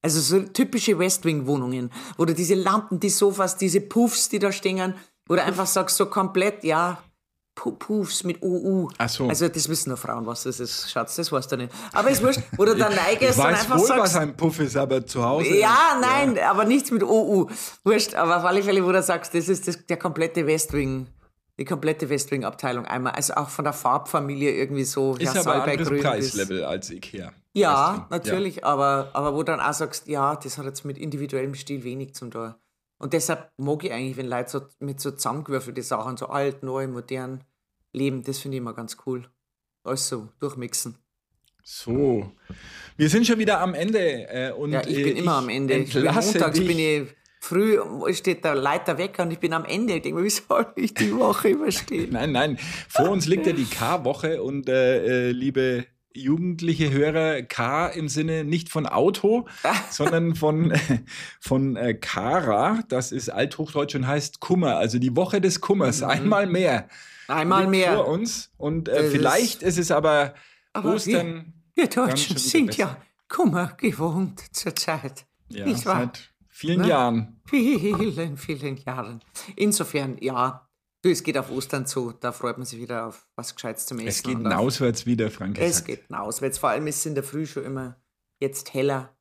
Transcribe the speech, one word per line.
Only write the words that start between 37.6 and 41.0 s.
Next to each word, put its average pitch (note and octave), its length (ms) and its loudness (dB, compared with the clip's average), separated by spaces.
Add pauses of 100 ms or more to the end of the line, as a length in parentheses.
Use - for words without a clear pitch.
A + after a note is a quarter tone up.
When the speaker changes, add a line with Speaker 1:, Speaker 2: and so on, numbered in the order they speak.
Speaker 1:
leben, C3 320 -2
das C3+ 140 -6
finde C3+ 180 -8
ich B2+ 40 -4
immer A#2 120 -8
ganz A2+ 240 -12 (100)
cool. B2+ 220 -6 (560)
Alles C3+ 240 -4
so G#2+ 200 -8 (120)
durchmixen. B2 560 -8 (680)